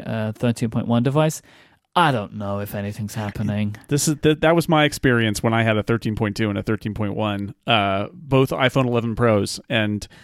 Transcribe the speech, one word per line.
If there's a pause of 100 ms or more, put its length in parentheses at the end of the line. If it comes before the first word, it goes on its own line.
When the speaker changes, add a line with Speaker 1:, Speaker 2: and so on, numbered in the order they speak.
Speaker 1:
uh,
thirteen
point
one
device. (560)
I
don't
know
if
anything's
happening. (120)
Speaker 2:
This
is,
th-,
that
was
my
experience
when
I
had
a
thirteen
point
two
and
a
thirteen
point
one, (100)
uh,
both
iPhone
eleven
Pros,
and (160)